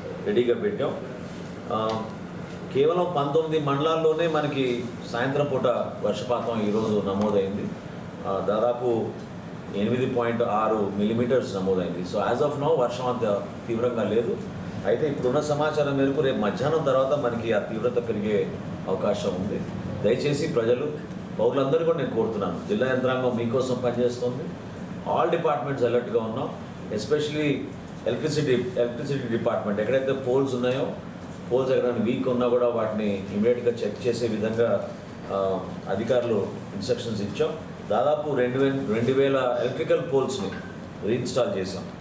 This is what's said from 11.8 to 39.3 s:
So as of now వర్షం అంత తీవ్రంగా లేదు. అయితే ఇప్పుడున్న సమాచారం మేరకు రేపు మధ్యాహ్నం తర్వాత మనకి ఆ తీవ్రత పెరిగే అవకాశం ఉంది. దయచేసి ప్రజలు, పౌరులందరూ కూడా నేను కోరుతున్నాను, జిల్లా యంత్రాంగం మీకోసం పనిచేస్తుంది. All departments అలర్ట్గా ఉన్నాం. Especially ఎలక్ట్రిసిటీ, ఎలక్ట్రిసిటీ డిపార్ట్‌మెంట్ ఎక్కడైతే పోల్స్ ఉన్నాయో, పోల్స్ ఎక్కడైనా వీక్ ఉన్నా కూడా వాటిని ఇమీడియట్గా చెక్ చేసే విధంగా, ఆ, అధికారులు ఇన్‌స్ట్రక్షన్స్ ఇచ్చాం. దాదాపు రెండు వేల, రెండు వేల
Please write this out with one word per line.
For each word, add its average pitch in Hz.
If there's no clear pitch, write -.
So 95
as 143
of 143
now 147
వర్షం 123
అంత 110
తీవ్రంగా 113
లేదు. 107
అయితే 120
ఇప్పుడున్న 135
సమాచారం 147
మేరకు 135
రేపు 131
మధ్యాహ్నం 123
తర్వాత 131
మనకి 117
ఆ 101
తీవ్రత 117
పెరిగే 104
అవకాశం 104
ఉంది. 92
దయచేసి 139
ప్రజలు, 123
పౌరులందరూ 139
కూడా 160
నేను 123
కోరుతున్నాను, 98
జిల్లా 110
యంత్రాంగం 127
మీకోసం 120
పనిచేస్తుంది. 123
All 151
departments 139
అలర్ట్గా 113
ఉన్నాం. 113
Especially 147
ఎలక్ట్రిసిటీ, 131
ఎలక్ట్రిసిటీ 120
డిపార్ట్‌మెంట్ 107
ఎక్కడైతే 131
పోల్స్ 123
ఉన్నాయో, 123
పోల్స్ 131
ఎక్కడైనా 117
వీక్ 131
ఉన్నా 123
కూడా 120
వాటిని 107
ఇమీడియట్గా 117
చెక్ 110
చేసే 117
విధంగా, 107
ఆ, 95
అధికారులు 110
ఇన్‌స్ట్రక్షన్స్ 110
ఇచ్చాం. 104
దాదాపు 147
రెండు 123
వేల, 135
రెండు 117
వేల 135